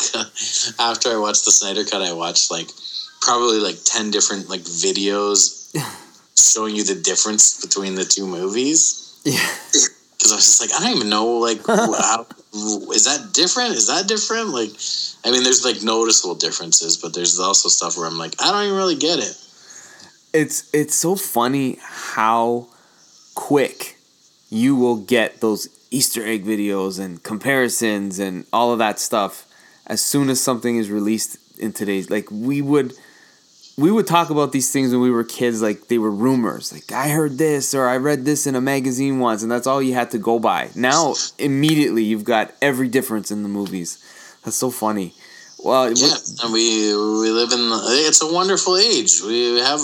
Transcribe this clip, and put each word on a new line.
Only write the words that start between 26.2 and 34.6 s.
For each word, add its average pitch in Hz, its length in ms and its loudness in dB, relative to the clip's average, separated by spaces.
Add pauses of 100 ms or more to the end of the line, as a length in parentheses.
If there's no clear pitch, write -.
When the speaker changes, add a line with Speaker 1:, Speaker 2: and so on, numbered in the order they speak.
Speaker 2:
egg 107 200 -2
videos 98 560 -2
and 90 220 -10
comparisons 107 1000 -2
and 95 320 -6
all 120 200 2
of 113 60 -2
that 107 220 0
stuff - 460 -2 (420)
as 110 160 -4
soon 143 260 0
as 127 100 0
something 120 360 -2
is 110 120 -2
released 104 480 -2 (220)
in 104 140 -4
today's, 98 380 -4
like, 104 200 -4
we 127 320 -2
would 139 320 2 (840)
we 151 120 4
would 220 160 2
talk 165 240 2
about 147 220 0
these 131 180 0